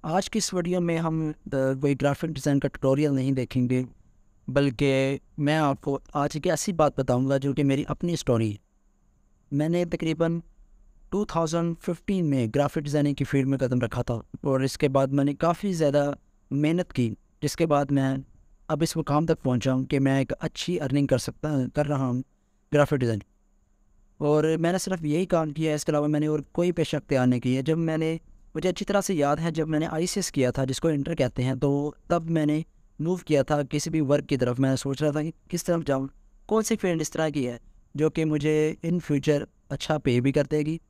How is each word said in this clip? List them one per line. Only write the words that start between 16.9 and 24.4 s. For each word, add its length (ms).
की, 180
जिसके 240
बाद 260
मैं 320
अब 140
इस 140
मुकाम 280
तक 140
पहुंचा 320
हूं 120
कि 160
मैं 220
एक 100
अच्छी 460
अर्निंग 300
कर 100
सकता, 500
कर 180
रहा 200
हूं 160
ग्राफिक 260
डिज़ाइन। 240
और 360